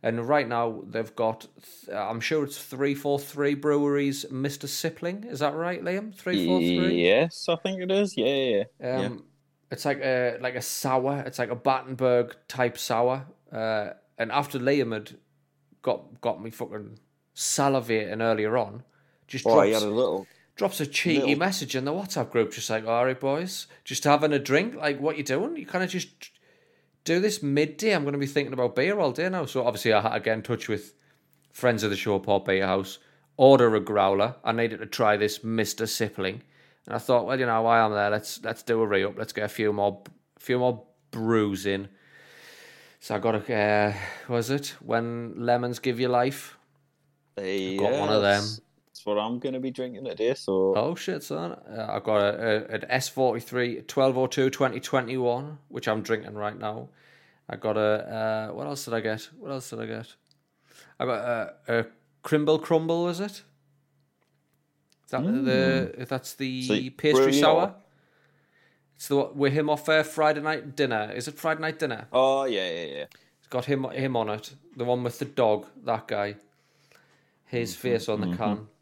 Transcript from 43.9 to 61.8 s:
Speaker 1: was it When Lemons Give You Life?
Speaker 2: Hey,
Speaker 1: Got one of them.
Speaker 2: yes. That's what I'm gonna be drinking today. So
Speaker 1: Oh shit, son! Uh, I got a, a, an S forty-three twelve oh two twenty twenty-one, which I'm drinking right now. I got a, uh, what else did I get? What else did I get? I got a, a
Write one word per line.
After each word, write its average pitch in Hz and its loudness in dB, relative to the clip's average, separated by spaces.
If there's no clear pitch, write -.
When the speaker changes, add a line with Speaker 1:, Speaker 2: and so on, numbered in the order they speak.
Speaker 1:
was 120 0
it 143 -4
When 117 -4
Lemons 120 0
Give 120 -2
You 127 0
Life? 123 0
Speaker 2:
Hey, 95 -4
Speaker 1:
Got 101 0
one 101 -2
of 107 4
them. 101 4
Speaker 2:
yes. 110 -8
That's - -16
what 104 0
I'm 113 -2
gonna 131 -6
be 127 -6
drinking 123 -8
today. 113 -2
So 95 2
Speaker 1:
Oh 139 0
shit, 180 -6
son! 165 -6
Uh, 107 -10
I 104 -2
got 107 2
a, 101 2
a, 110 -6
an 104 -6
S 127 -2
forty-three 123 -2
twelve 131 2
oh 131 2
two 131 2
twenty 131 -2
twenty-one, 127 -2
which - -8
I'm 110 0
drinking 107 -4
right 104 -6
now. 110 -8
I - -8
got 107 -2
a, 110 0
uh, - -10
what 135 -8
else 143 -8
did 117 -6
I 113 -2
get? 110 -4
What 196 -12
else 131 -10
did 113 -10
I 113 -8
get? 110 -12
I 127 0
got 120 -2
a, 113 -4
a 113 -2